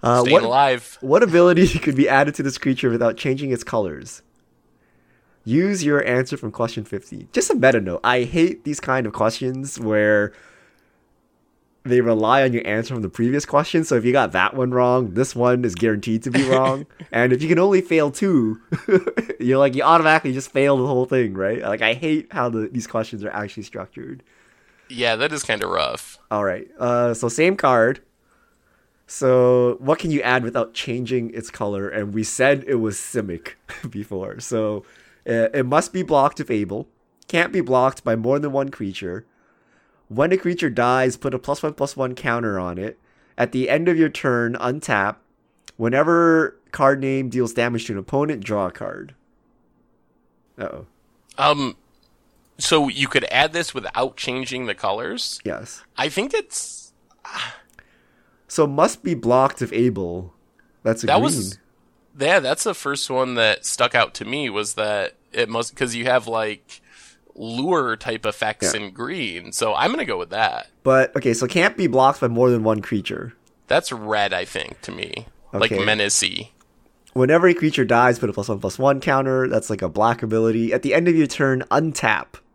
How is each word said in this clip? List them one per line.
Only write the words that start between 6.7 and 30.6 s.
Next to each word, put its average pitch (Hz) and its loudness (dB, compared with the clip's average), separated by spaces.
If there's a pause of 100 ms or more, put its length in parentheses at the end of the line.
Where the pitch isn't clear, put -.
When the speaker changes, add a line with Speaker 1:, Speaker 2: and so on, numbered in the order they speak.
Speaker 1:
fifteen. - -12
Just - 0
a 370 2
meta 131 4
note. 92 -6
I 123 2
hate 165 0
these 143 -6
kind 131 -2
of 104 -6
questions 127 -4
where 107 2 (1500)
they 123 2
rely 117 4
on 131 2
your 117 -2
answer 113 -4
from 117 -6
the 98 -4
previous 127 -2
question. 160 0
So 147 0
if 113 0
you 123 2
got 120 2
that 92 2
one 127 0
wrong, 123 2
this 131 0
one 123 2
is 95 -2
guaranteed 110 0
to 131 -6
be 131 2
Speaker 2:
<laughs> 131 0
Speaker 1:
wrong. 131 2 (260)
And 123 4
if 127 0
you 156 -2
can 165 4
only 190 4
fail 160 2
two, 139 0 (400)
<laughs> - -6
you're 131 2
like, 135 4
you 135 0
automatically 156 4
just 131 -6
fail 139 4
the 127 0
whole 127 0
thing, 123 0
right? 98 -2
Like, 107 -2
I 113 2
hate 156 -2
how 127 -2
the, 113 -4
these 120 -8
questions 110 -6
are 104 -8
actually 104 -10
structured. 123 -14 (640)
Speaker 2:
Yeah, 120 0
that 147 0
is 147 -6
kinda 101 -2
rough. 78 -4 (120)
Speaker 1:
All 104 -2
right. 95 -4 (100)
Uh, 120 0
so 120 -4
same 175 2
card. 127 2 (1080)
So 123 4
what 143 0
can 170 -4
you 143 0
add 123 0
without 117 -4